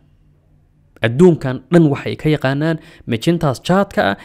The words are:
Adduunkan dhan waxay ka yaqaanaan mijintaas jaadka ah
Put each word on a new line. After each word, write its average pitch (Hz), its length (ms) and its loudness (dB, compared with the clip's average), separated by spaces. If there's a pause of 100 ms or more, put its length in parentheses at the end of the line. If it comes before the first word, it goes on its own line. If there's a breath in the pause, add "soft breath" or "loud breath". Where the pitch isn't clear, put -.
(1040)
Adduunkan 135 520 2 (140)
dhan 170 200 4
waxay 113 260 -6
ka - 140 -4
yaqaanaan 151 480 -2 (300 loud breath)
mijintaas 143 560 -2
jaadka 196 380 -2
ah 98 240 0